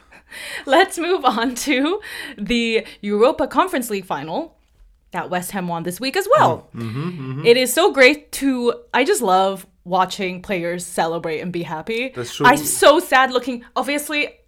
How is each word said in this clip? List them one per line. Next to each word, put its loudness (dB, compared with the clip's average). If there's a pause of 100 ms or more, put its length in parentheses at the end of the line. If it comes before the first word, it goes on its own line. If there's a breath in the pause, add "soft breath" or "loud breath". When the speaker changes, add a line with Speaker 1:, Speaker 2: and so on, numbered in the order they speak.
Speaker 1:
<laughs> -16
let's 4
move 0
on 0
to 0 (360 loud breath)
the 0 (160 loud breath)
Europa 2
Conference 0
League -6
final -6 (540)
that -6
West -4
Ham -6
won -6
this -8
week -4
as -2 (100)
well. 2
Speaker 2:
Mm-hmm, -6
mm-hmm. -8
Speaker 1:
It 6
is 2
so 4
great 4
to, 0 (200)
I 2
just 2
love 2 (160)
watching -2
players -6
celebrate -4
and -6
be -4
happy. -6
Speaker 2:
That's -8
true. 4
Speaker 1:
I'm 8
so 4
sad 2
looking, -4 (120 loud breath)
obviously, -2 (180)